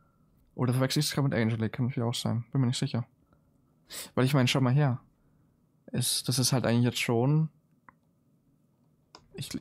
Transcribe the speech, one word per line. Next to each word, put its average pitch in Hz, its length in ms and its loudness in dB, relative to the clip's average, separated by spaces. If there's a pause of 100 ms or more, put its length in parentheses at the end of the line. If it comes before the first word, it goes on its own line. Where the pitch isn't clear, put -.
(540)
Oder 123 200 0
verwechsel 131 260 0
ich's 151 120 -2
grad 147 120 -2
mit 135 100 0
Angelic? 113 400 0
Kann 127 120 -2
natürlich 123 220 -2
auch 120 60 -2
sein. 117 380 -4
Bin 135 100 0
mir 123 60 2
nicht 123 100 -2
sicher. 127 280 -4 (1080)
Weil 123 120 2
ich 135 100 2
meine, 127 120 4
schau 135 140 2
mal 127 120 2
her. 139 260 2 (880)
Ist, - 420 -4
das 123 80 0
ist 127 160 2
halt 123 120 0
eigentlich 120 200 4
jetzt 120 140 0
schon. 139 500 2 (1800)
Ich, - 280 -12